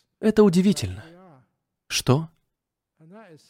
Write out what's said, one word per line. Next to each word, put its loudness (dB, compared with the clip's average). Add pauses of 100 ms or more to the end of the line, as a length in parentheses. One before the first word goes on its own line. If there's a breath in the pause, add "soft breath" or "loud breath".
(200)
Это 2
удивительно. 0 (840)
Что? -2 (1200)